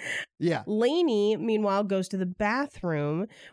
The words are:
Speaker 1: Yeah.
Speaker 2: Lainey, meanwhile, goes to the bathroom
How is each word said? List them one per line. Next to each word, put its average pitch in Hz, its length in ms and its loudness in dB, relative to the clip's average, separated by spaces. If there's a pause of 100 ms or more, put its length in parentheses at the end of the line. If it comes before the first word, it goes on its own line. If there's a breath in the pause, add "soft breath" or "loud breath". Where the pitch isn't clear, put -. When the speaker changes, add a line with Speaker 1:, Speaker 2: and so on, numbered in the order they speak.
(400 loud breath)
Speaker 1:
Yeah. 151 280 0
Speaker 2:
Lainey, 220 680 2
meanwhile, 208 480 0
goes 190 240 -2
to 190 80 -6
the 185 80 -2
bathroom 180 1000 -2 (260 loud breath)